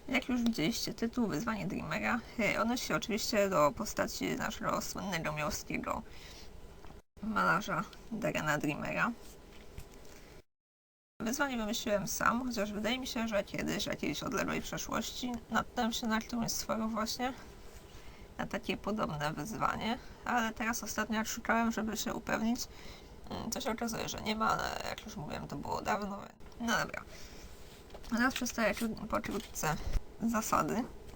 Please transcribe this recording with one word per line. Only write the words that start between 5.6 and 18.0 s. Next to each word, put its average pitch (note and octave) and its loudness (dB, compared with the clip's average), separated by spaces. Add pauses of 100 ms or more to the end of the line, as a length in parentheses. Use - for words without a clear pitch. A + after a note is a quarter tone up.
malarza F#3 2 (280)
Darena D#3+ 2
Dreamera. E3 2 (2000)
Wyzwanie B3+ 2
wymyśliłem G#3 2
sam, B3 2
chociaż G#3 0
wydaje A3 0
mi C4 -4
się, A3+ 0
że G3+ 2
kiedyś, - 0
w - -2
jakiejś - -2
odległej - 2
przeszłości, - -2 (180)
natknąłem A3+ 2
się A#3 -2
na A3 4
którymś A3+ -2
z - 0
forów A3 0
właśnie A3+ 0 (1040)